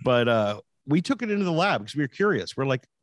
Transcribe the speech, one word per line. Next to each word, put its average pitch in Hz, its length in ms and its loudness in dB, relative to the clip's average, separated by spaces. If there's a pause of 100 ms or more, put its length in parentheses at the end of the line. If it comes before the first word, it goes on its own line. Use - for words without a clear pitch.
But, 120 240 2
uh, 107 340 2 (240)
we 151 160 0
took 233 220 -4
it 226 80 -2
into 202 140 0
the 180 80 0
lab 160 300 0
'cause 107 120 -14
we 147 80 -2
were 143 60 -2
curious. 180 480 -2
We're 135 100 -2
like, 131 180 -2 (180)